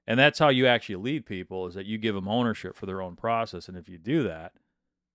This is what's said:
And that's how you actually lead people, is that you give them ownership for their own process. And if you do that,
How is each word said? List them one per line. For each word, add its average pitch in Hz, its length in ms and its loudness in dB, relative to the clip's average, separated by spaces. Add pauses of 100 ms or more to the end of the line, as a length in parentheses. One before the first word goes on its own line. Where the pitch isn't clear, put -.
And 120 140 2
that's 143 180 6
how 151 120 6
you 127 180 6
actually 113 300 2
lead 123 280 -6
people, 92 420 -6
is 85 60 -10
that 98 140 -10
you 110 100 -4
give 110 160 0
them 95 140 -4
ownership 110 480 0
for - 100 -12
their 95 160 -6
own 87 140 -8
process. 113 520 -4
And 92 80 -14
if 85 140 -16
you 90 80 -16
do 123 260 0
that, 82 300 -6 (600)